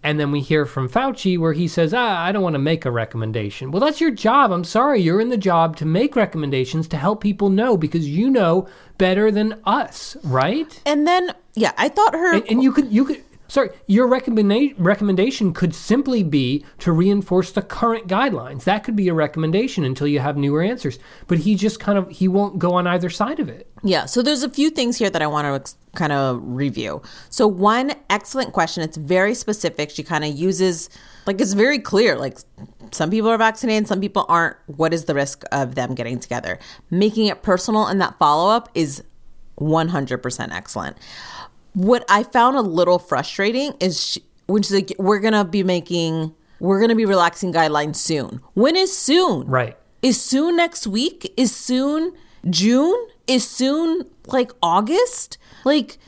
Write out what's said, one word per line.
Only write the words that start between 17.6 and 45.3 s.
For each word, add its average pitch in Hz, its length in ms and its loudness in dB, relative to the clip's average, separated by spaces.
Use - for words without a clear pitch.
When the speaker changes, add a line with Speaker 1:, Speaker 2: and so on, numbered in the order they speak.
Speaker 1:
current 226 460 -4
guidelines. 165 580 -4
That 214 180 0
could 226 120 -4
be 196 120 2
a 175 60 2
recommendation 160 720 -2
until 131 220 -2
you 143 120 0
have 143 180 -2
newer 143 240 0
answers. 196 380 -4
But 170 120 0
he 202 160 2
just 208 240 -2
kind 202 180 0
of, 185 120 -2
he - 180 -2
won't 196 320 0
go 175 140 0
on 175 140 2
either 175 220 -2
side 233 300 -4
of 202 100 -2
it. - 200 -18
Speaker 2:
Yeah, 175 200 2
so 240 160 0
there's 269 220 0
a 285 60 -4
few 302 200 0
things 254 280 -2
here 196 120 0
that 160 120 -2
I 151 60 0
wanna 147 280 -2
ex-, - 200 -8
kinda 139 460 0
review. 120 600 -6
So - 160 2
one 214 480 2
excellent 214 440 -2
question. 175 280 -2
It's 156 160 -6
very 185 380 2
specific. 175 560 -4
She - 100 -10
kinda 151 280 -4
uses, 170 600 0
like, 196 120 -2
it's 202 140 0
very 254 240 2
clear. 208 400 2
Like, 131 220 -8
some 165 200 -2
people 220 180 0
are 226 80 2
vaccinated, 220 500 0
some 190 120 -2
people 196 300 -2
aren't. 170 260 2
What 156 260 0
is 160 120 -2
the 156 80 -2
risk 139 380 -2
of 127 240 -2
them 127 180 -4
getting 120 240 -8
together? 113 400 -8
Making 214 380 2
it - 160 -4
personal 208 440 0
in 196 120 -2
that - 180 -2
follow-up 175 560 2
is 147 300 -2
one 160 340 0
hundred 135 340 -4
percent 123 300 -8
excellent. - 440 -10
What 208 340 2
I 208 160 4
found 247 320 4
a 254 60 2
little 175 380 2
frustrating 220 800 -2
is 180 220 0
she, - 220 -6
when 202 180 2
she's 196 100 -2
like, - 240 0
"We're 196 220 2
gonna 214 240 2